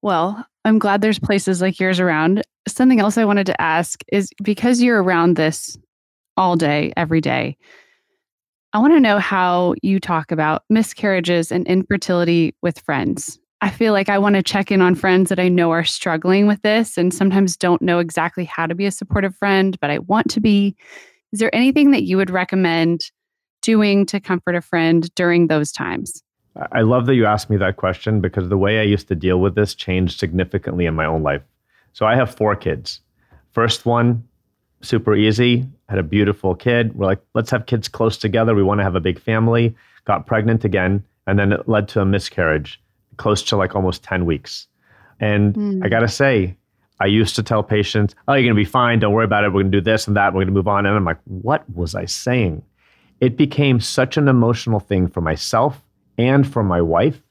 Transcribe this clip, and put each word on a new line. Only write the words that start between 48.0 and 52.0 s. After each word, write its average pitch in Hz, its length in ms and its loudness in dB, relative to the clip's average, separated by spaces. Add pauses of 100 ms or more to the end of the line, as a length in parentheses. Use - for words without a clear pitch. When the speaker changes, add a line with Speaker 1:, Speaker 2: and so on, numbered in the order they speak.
Speaker 2:
"Oh, 139 60 2
you're 135 100 2
gonna 120 120 2
be 104 100 2
fine. 120 340 2
Don't 104 140 2
worry 113 120 2
about 104 180 0
it. 101 100 0
We're 98 80 2
gonna 98 100 0
do 101 100 2
this 110 260 0
and 101 100 0
that. 101 160 2
We're 95 80 0
gonna 95 100 -2
move 98 160 0
on." 101 180 0
And 101 100 2
I'm 98 100 0
like, 82 200 -4
"What 101 380 -6 (100)
was 87 220 -6
I 90 100 -6